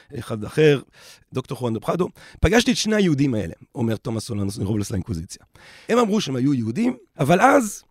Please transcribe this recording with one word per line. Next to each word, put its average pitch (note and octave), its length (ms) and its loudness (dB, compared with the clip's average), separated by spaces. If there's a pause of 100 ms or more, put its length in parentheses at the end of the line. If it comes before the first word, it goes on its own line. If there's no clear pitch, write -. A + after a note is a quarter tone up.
(180)
אחד G#2+ 260 -10
אחר, D3+ 360 4 (520)
דוקטור B2+ 260 -8
חואן A#2+ 160 -4
דו G#2+ 60 -6
פחדו. F3 280 -2 (320)
"פגשתי A3+ 320 4
את - 40 -4
שני G#3+ 200 0
היהודים D3 380 2
האלה", F2+ 200 -4 (200)
אומר A2+ 220 -2
תומאס A2 280 -6
סולנו G2+ 260 -4 (100)
אירובלס G2+ 300 -2
לאינקוויזיציה. F2 520 -6 (460)
"הם A3 100 2
אמרו A3 220 2
שהם C3+ 160 -4
היו C3+ 180 2
יהודים, C#3 420 -2 (220)
אבל D#3 220 2
אז B3+ 500 2